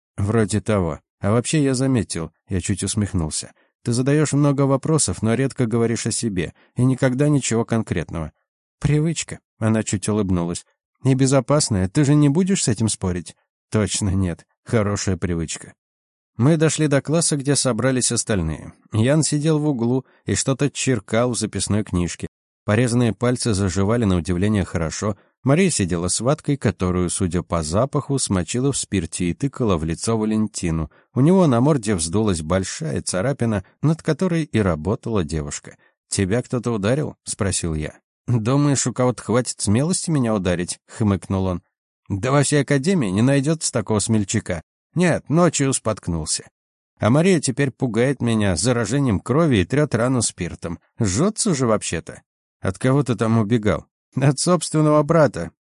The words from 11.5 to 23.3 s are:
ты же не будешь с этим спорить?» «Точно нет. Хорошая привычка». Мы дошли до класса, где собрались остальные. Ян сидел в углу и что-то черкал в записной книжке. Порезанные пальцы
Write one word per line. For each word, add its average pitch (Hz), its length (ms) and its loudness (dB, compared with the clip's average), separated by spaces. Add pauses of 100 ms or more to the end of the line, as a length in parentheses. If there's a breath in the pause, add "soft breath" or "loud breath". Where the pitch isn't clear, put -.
ты 151 160 2
же 143 120 4
не 147 140 6
будешь 185 340 0
с - 40 -4
этим 113 220 0
спорить?» 90 460 -6 (360)
«Точно 104 380 0
нет. 90 360 -2 (180)
Хорошая 101 540 -2
привычка». 85 560 -6 (640)
Мы 151 200 4
дошли 156 300 2
до 139 140 2
класса, 160 360 0
где 139 180 0
собрались 127 560 0
остальные. 87 600 -4 (180)
Ян 135 320 2
сидел 151 360 0
в 147 80 0
углу 127 380 0 (200 soft breath)
и 98 100 0
что-то 135 340 0
черкал 123 600 0
в 110 60 -4
записной 101 460 -2
книжке. 87 440 -4 (380)
Порезанные 120 480 2
пальцы 120 400 -2